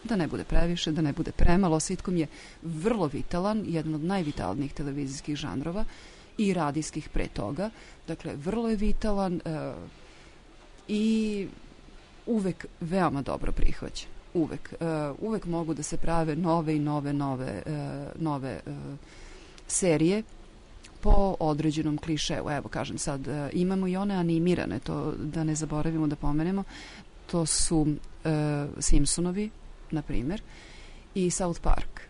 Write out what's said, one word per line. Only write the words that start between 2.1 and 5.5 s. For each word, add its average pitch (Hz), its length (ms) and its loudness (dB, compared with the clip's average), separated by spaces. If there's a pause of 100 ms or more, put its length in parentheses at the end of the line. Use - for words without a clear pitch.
je 160 100 0 (340)
vrlo 170 460 0
vitalan, 185 600 -2
jedan 156 280 -2
od 147 80 -4
najvitalnijih 147 720 -2
televizijskih 143 600 -6
žanrova 151 500 -4 (520)